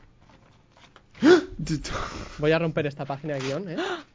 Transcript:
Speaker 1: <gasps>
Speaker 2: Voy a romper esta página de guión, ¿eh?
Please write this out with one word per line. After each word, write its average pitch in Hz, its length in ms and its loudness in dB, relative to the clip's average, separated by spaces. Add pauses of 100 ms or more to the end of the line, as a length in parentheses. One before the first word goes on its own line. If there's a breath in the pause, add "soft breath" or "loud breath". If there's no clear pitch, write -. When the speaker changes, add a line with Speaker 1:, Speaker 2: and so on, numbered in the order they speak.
(1200 loud breath)
Speaker 1:
<gasps> - 1160 2
Speaker 2:
Voy 151 140 2
a 160 60 4
romper 160 280 -2
esta 143 180 -8
página 143 300 -6
de 135 60 -4
guión, 139 280 -4
¿eh? 160 80 -8 (380 loud breath)